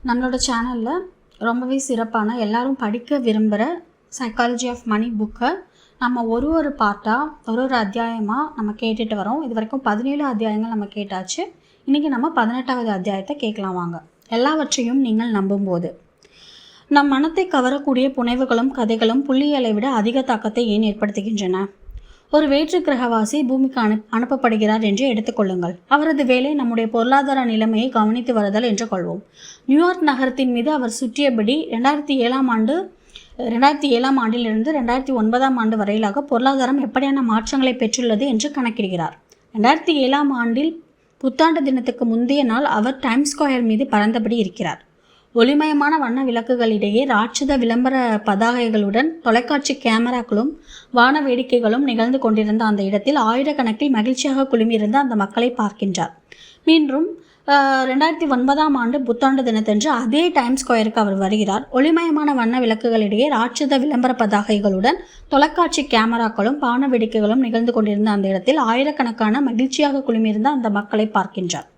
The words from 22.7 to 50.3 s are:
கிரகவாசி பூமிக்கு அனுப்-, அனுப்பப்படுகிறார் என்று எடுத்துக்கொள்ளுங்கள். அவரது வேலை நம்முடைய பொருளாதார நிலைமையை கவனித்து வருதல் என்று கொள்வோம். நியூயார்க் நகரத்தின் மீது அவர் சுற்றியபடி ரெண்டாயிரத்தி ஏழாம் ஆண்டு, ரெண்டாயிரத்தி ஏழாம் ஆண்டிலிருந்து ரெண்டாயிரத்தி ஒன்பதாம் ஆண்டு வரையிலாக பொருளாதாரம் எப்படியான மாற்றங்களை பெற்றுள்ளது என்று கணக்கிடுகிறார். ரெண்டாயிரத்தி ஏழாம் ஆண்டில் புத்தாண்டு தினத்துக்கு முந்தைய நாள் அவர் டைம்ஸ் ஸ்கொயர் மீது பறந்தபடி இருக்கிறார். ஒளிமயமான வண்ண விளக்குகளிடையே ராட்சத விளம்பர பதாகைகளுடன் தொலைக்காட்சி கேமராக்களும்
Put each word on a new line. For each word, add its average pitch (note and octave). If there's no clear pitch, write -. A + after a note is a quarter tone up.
கிரகவாசி B3
பூமிக்கு C4
அனுப்-, G#3+
அனுப்பப்படுகிறார் A3+
என்று G#3+
எடுத்துக்கொள்ளுங்கள். G3+
அவரது D4
வேலை B3+
நம்முடைய A#3
பொருளாதார C4
நிலைமையை A3
கவனித்து A#3
வருதல் G#3+
என்று A3+
கொள்வோம். F3+
நியூயார்க் E4+
நகரத்தின் C4
மீது A#3+
அவர் B3
சுற்றியபடி C4
ரெண்டாயிரத்தி D4
ஏழாம் C4
ஆண்டு, B3
ரெண்டாயிரத்தி C4
ஏழாம் C4
ஆண்டிலிருந்து A3+
ரெண்டாயிரத்தி C4
ஒன்பதாம் B3
ஆண்டு A3
வரையிலாக G#3
பொருளாதாரம் C4
எப்படியான C#4
மாற்றங்களை B3
பெற்றுள்ளது A#3
என்று B3+
கணக்கிடுகிறார். A3
ரெண்டாயிரத்தி C#4+
ஏழாம் C#4
ஆண்டில் B3
புத்தாண்டு D#4
தினத்துக்கு B3+
முந்தைய A#3+
நாள் A#3+
அவர் B3
டைம்ஸ் C#4
ஸ்கொயர் C4
மீது A3
பறந்தபடி A3
இருக்கிறார். F#3
ஒளிமயமான D4
வண்ண B3+
விளக்குகளிடையே A#3
ராட்சத B3+
விளம்பர A#3+
பதாகைகளுடன் A3+
தொலைக்காட்சி B3+
கேமராக்களும் A#3